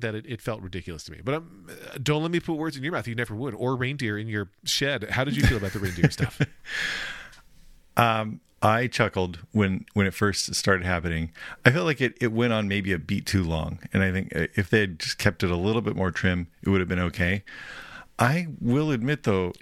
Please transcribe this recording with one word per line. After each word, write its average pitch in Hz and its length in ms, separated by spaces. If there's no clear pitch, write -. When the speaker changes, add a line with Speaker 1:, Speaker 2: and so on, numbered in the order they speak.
Speaker 1:
that 110 140
it, 117 120
it 123 160
felt 110 180
ridiculous 90 440
to 82 80
me. 78 120
But, 131 120
um, 165 320
don't 151 200
let 170 80
me 170 100
put 165 140
words 151 220
in 127 60
your 151 100
mouth. 113 160
You 117 60
never 113 200
would. 117 200
Or 127 220
reindeer 123 420
in 110 100
your 104 220
shed. 131 460
How 123 140
did 143 120
you 143 100
feel 123 120
about 95 140
the 110 60
reindeer 90 320
stuff? - 360
Speaker 2:
<laughs> - 40
Um, 110 440
I 113 260
chuckled 92 500
when, 95 320
when 101 120
it 92 80
first 98 400
started 92 300
happening. 82 480
I 120 60
felt 170 160
like 147 140
it, 123 200
it 117 120
went 117 200
on 107 160
maybe 98 240
a 85 60
beat 95 280
too 95 180
long. 80 340
And 95 100
I 95 100
think, 95 220
uh, 80 200
if 98 160
they 110 100
had 92 180
just - 200
kept - 240
it 92 80
a 87 60
little 107 260
bit 107 140
more 92 140
trim, 90 380
it - 80
would 95 100
have 87 80
been 90 100
okay. 90 460
I 160 300
will 143 300
admit, 131 340
though, 95 380